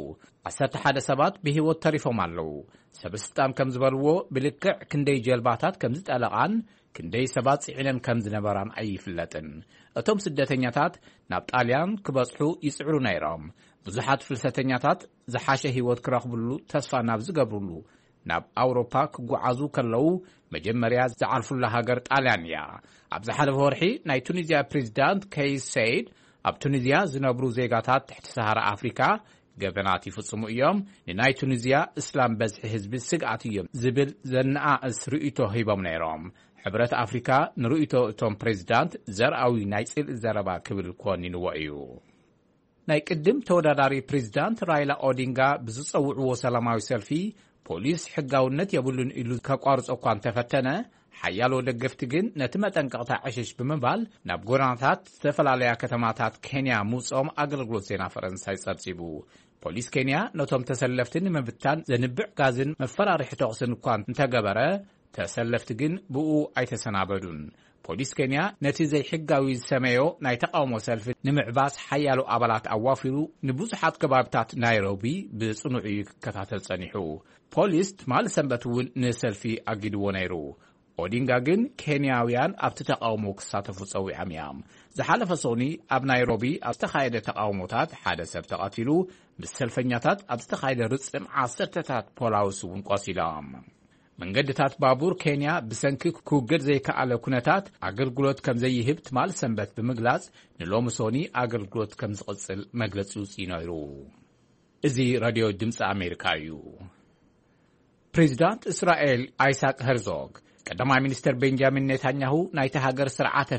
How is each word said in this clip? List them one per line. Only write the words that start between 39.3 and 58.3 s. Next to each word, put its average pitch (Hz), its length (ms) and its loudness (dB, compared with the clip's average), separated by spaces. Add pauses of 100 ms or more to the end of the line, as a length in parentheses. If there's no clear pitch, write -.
ናይ 101 220 -2
ጽልኢ 147 300 -4
ዘረባ 104 320 -2 (100)
ክብል 98 360 -6
ኮኒንዎ 87 580 -4
እዩ። 78 180 -4 (1160)
ናይ 151 120 2
ቅድም 180 400 2
ተወዳዳሪ 147 600 4
ፕሬዚዳንት 143 600 -2
ራይላ 147 380 2
ኦዲንጋ 127 400 0 (180)
ብዝጸውዕዎ 135 760 -2
ሰላማዊ 120 480 2
ሰልፊ 113 280 -4 (560)
ፖሊስ 127 420 -2
ሕጋውነት 135 640 0
የብሉን 131 420 0
ኢሉ 120 260 -4
ከቋርጾ 135 520 2
እኳ 127 200 -4
እንተፈተነ፣ 120 580 0 (460)
ሓያሎ 107 480 0
ደገፍቲ 123 440 -4
ግን 165 280 2
ነቲ 131 240 -2
መጠንቀቕታ 139 640 0
ዕሸሽ 113 340 -6
ብምባል 139 460 0 (240)
ናብ 90 200 -4
ጎደናታት 131 640 2
ዝተፈላለያ 131 640 2
ከተማታት 117 680 0
ኬንያ 135 400 0
ምውጾም 127 520 0
ኣገልግሎት 135 520 -2
ዜና 95 220 -4
ፈረንሳይ 95 500 -6